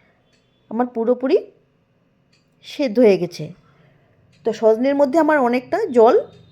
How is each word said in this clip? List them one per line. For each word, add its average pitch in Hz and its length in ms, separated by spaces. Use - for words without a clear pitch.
আমার 240 240
পুরোপুরি 247 420
সিদ্ধ 247 380
হয়ে 190 180
গেছে। 160 220
তো 226 60
সজনের 226 480
মধ্যে 285 240
আমার 302 140
অনেকটা 254 400
জল 240 180